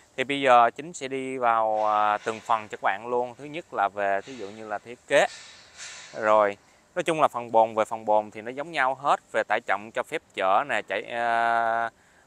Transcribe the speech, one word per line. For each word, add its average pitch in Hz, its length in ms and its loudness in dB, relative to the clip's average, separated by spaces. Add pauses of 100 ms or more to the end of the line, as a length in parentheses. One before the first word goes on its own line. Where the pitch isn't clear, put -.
(160)
Thì 127 80 -2
bây 139 160 -2
giờ 123 300 8
Chính 156 220 -12
sẽ 135 160 -10
đi 131 300 -6
vào, 110 480 2
à, 107 320 2
từng 110 220 -6
phần 110 280 -2
cho 117 80 -12
các - 60 -14
bạn 110 240 -2
luôn. 123 320 -2
Thứ 135 60 -16
nhất 151 200 -12 (100)
là 101 200 2
về 98 260 0
thí 135 140 -14
dụ 101 160 -12
như 110 180 -14
là 104 100 -6
thiết 117 200 -16 (100)
kế. 151 180 4 (960)
Rồi, 107 360 4 (380)
nói 180 80 -4
chung 156 180 0
là 131 80 4
phần 120 240 -6
bồn, 113 220 4
về 107 100 2
phần 110 200 -8
bồn 107 260 2
thì 110 120 -14
nó 117 80 -10
giống 143 220 -10
nhau 135 220 0
hết. 143 260 0 (120)
Về 113 160 0
tải 107 180 0
trọng 101 280 -4
cho 123 80 -2
phép 151 200 -8 (120)
chở 101 340 2
nè, 110 200 -2
chạy, 98 140 -4
à, 117 880 0 (360)